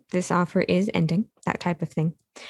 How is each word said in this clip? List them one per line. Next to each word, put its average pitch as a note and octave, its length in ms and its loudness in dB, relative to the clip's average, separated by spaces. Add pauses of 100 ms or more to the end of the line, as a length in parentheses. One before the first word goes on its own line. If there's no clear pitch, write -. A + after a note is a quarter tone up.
(120)
this F3+ 200 -2
offer F3+ 300 2
is F#3+ 320 2
ending," E3+ 320 2 (200)
that - 140 0
type F3 220 -2
of E3 80 -6
thing. E3 240 -2 (360)